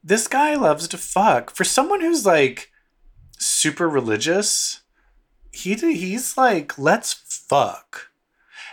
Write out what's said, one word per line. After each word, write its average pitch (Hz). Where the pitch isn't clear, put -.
This 214
guy 302
loves 156
to 175
fuck. 180
For 175
someone 359
who's, 330
like, 156
super -
religious, 139
he 190
d-, 320
he's 185
like, 214
"Let's 170
fuck." -